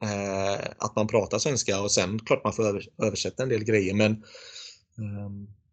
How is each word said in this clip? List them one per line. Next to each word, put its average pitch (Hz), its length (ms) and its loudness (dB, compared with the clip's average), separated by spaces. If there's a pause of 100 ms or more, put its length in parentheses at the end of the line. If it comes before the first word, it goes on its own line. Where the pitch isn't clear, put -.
eh, 101 760 -2
att - 180 -4
man 107 100 4
pratar 107 320 2
svenska 110 420 0
och 101 100 0
sen 101 280 2
klart - 260 0
man 107 80 0
får 113 140 0
över-, 101 220 -2 (140)
översätta 101 400 -2
en 131 60 0
del 110 160 0
grejer, 101 300 2
men, 107 180 6 (880)
ehm, 101 500 -8 (240)